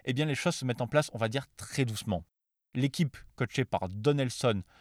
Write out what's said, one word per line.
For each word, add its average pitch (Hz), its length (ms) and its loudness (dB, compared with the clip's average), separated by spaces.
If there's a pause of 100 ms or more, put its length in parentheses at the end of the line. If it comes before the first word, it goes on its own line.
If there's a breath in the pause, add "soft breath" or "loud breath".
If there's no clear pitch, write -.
eh 127 80 0
bien 139 100 0
les 151 100 0
choses 170 220 0
se - 80 -10
mettent 123 160 -2
en 123 80 0
place, 151 260 2
on - 40 -8
va 113 100 2
dire, 131 180 -2 (120)
très - 260 -2
doucement. 107 400 -2 (520)
L'équipe 135 420 0 (180)
coachée 127 300 -2
par 92 240 -2
Don 107 260 2
Nelson 120 480 0 (180 soft breath)